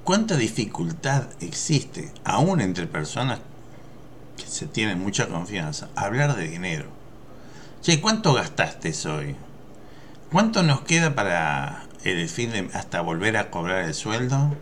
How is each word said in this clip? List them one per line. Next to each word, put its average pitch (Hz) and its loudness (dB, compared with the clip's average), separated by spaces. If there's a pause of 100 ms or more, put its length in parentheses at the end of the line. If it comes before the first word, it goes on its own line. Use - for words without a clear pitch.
cuánta 202 4
dificultad 113 0 (120)
existe, 87 0 (120)
aún 156 4
entre 90 0
personas 110 -2 (1000)
que - -12
se - -8
tienen 104 0
mucha 101 0
confianza, 87 -4
hablar 123 2
de 85 -2
dinero. 82 -4 (960)
"Che, 160 6
¿cuánto 214 4
gastaste - 0 (140)
hoy? 73 -2 (960)
¿Cuánto 208 6
nos 143 6
queda 165 4
para 78 0 (200)
el 85 0
fin 117 -2
de, 95 -2
hasta 95 -4
volver 85 2
a 104 0
cobrar 90 0
el 80 -2
sueldo? 127 2